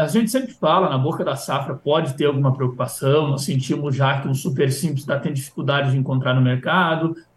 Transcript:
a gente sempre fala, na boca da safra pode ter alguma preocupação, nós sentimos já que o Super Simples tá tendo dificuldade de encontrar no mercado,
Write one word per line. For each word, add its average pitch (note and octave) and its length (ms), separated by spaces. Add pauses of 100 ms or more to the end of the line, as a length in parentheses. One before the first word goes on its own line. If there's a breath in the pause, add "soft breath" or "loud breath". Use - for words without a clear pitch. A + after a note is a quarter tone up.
a D#3 60
gente A3 240
sempre - 220
fala, E3+ 360
na C3+ 100
boca D#3 260
da C#3+ 120
safra C#3+ 380
pode D3 400
ter D3 120
alguma C3+ 260
preocupação, C3+ 760
nós C#3 160
sentimos C#3+ 500
já C3+ 260
que C3+ 80
o C3+ 60
Super C3+ 360
Simples C#3 340
tá C#3 140
tendo D3 160
dificuldade C#3 560
de C3+ 80
encontrar C3 360
no C3 60
mercado, D#3+ 760 (200 loud breath)